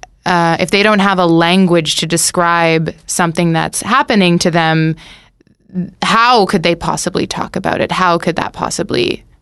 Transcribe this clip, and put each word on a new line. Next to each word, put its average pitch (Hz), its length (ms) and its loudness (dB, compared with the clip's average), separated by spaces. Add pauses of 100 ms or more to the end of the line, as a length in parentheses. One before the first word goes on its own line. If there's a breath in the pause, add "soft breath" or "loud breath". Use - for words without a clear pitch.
(260)
uh, 170 340 0
if 175 120 -4
they 202 100 2
don't 214 160 2
have 190 200 2
a 180 80 2
language 170 720 2
to 165 100 -4
describe 170 880 0 (120)
something 170 460 -2
that's 160 280 -2
happening 208 600 2
to 180 100 0
them, 160 460 0 (1040 loud breath)
how 226 440 4
could 180 160 0
they 170 120 2
possibly 165 520 -4
talk - 300 -8
about 190 240 -4
it? - 100 -2
How 175 260 0
could 170 200 -2
that - 160 -6
possibly - 720 -4 (180)